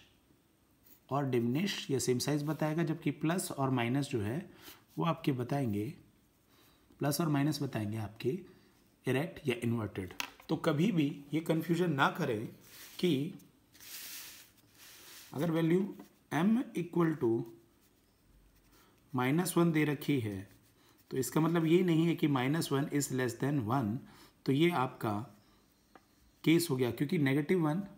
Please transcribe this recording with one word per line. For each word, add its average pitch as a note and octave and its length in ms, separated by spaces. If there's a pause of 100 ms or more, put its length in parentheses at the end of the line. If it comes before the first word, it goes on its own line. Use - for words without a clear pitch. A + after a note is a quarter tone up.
(1120)
और C3+ 200
डिमिनिश B2+ 600
या C3 80
सेम B2 200
साइज D3 240
बताएगा, D#3 400
जबकि D#3 280
प्लस F3 400
और C3+ 180
माइनस B2+ 400
जो A#2 120
है A#2+ 280 (480)
वो D#3+ 80
आपके D#3+ 260
बताएंगे, B2 540 (1120)
प्लस C#3+ 220
और E3 80
माइनस D3 340
बताएंगे A2 340
आपके G#2+ 320 (760)
इरेक्ट C3+ 420
या A#2+ 160
इन्वर्टेड। G#2+ 500 (360)
तो E3 80
कभी E3 340
भी D#3 160 (260)
ये D3+ 80
कन्फ्यूजन E3 520
ना C#3+ 240
करें B2+ 300 (520)
कि D#3+ 340 (2000)
अगर E3 180
वैल्यू E3 280 (540)
m E3+ 160 (280)
equal E3 340 (100)
to A#2+ 80 (1800)
minus C#3 440
one E3+ 160
दे D#3 120
रखी C#3+ 340
है G#2 180 (760)
तो C#3 60
इसका C3 240
मतलब E3 240
ये E3+ 180
नहीं E3 240
है D#3+ 80
कि D#3 120
minus C#3+ 440
one C#3 220
is C#3 180
less B2+ 300
than C#3 280
one, A#2+ 260 (500)
तो C#3 60
ये D#3 200
आपका B2+ 420 (1300)
केस E3 260
हो C3+ 60
गया, B2+ 160
क्योंकि D3 260
नेगेटिव D3+ 500
वन E3+ 160 (140)